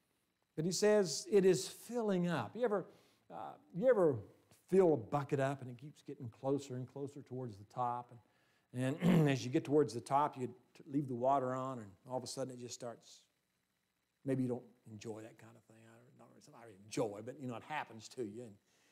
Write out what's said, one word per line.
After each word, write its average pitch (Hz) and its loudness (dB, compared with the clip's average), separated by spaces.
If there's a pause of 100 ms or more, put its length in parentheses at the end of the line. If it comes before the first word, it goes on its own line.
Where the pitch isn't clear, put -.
(560)
But 156 -4
he 185 0
says 208 4
it 196 6
is 185 6
filling 208 -2
up. 147 -2
You 240 0
ever, 208 0 (480)
uh, 147 -12 (200)
you 208 2
ever 175 6 (540)
fill 180 8
a - 4
bucket 131 -2
up 135 0
and 127 -12
it 120 -14
keeps 143 -18
getting 139 -12 (120)
closer 135 -2
and 127 -6
closer 139 -10
towards 123 -10
the 104 -18
top? 123 -4 (640)
And, 131 -2
and 170 6
<clears throat> - 4
as 123 0
you 123 -4
get 156 0
towards 135 2
the 120 -4
top, 139 0
you 127 -6
t-, - -16
leave 139 -2
the 127 -4
water 127 2
on, 131 -6
and 104 -14 (220)
all 127 -4
of 120 -6
a - -10
sudden 131 -8
it 123 -16
just 120 -12
starts. - -16 (1040)
Maybe 131 -2
you 123 0
don't 123 -4 (280)
enjoy 107 -10
that - -20
kind 113 -20
of 113 -20
thing. 110 -20
I 117 -20
don't, 117 -20 (260)
I 117 -20 (180)
enjoy, 107 -4
but, 127 -10
you 127 -8
know, 117 -6
it 104 -10
happens 120 -8
to 127 -10
you. 110 -10
And, 104 -18 (380)